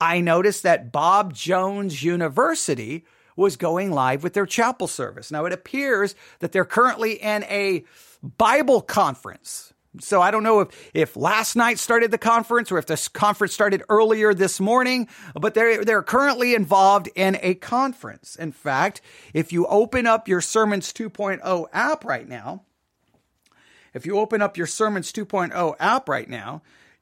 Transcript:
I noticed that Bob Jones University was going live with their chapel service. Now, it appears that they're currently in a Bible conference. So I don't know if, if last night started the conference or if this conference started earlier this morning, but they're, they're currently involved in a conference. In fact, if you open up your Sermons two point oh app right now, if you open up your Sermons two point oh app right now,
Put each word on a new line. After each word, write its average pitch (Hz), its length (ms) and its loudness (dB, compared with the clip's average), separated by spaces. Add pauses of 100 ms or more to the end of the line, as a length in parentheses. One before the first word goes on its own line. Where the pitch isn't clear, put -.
I 170 200 2
noticed 180 440 2
that 147 260 2
Bob 180 420 2
Jones 185 720 -4
University 165 1000 -2 (320)
was 180 200 2
going 180 360 -2
live 139 320 0
with 175 80 -6
their 202 140 0
chapel 233 420 -2
service. 113 420 -10
Now, 151 140 -6
it 180 80 -6
appears 208 600 -2 (240)
that 170 140 -8
they're 185 120 2
currently 226 580 0
in 214 220 -2
a 196 400 -2 (540)
Bible 254 420 4
conference. - 920 -4 (260)
So 190 220 2
I 190 80 4
don't 214 120 0
know 220 180 4
if, - 340 -6
if 160 220 0
last 208 380 0
night 233 240 2
started 233 320 2
the 226 80 0
conference 233 540 0
or 175 60 0
if - 80 -4
this - 220 -4
conference 208 440 0
started 196 380 0
earlier 220 420 4
this 185 260 0
morning, 247 500 0 (260)
but 196 180 -2
they're, 220 320 2
they're 214 180 2
currently 247 520 2
involved 196 600 4
in 190 280 0
a 180 120 0
conference. - 840 -6
In 156 160 -10
fact, 147 500 -2 (320)
if 160 180 -2
you 170 140 0
open 233 400 2
up 220 220 2
your 180 120 0
Sermons 208 540 -2
two 220 160 -10
point 196 340 -6
oh 175 300 -2
app 269 320 -2
right 127 200 -6
now, 127 360 -14 (1300)
if 127 140 -12
you 202 120 -2
open 214 220 0
up 202 160 0
your 170 100 -2
Sermons 208 460 -2
two 208 140 -8
point 180 280 -2
oh 170 240 -2
app 233 300 0
right 123 200 -4
now, 123 340 -12 (400)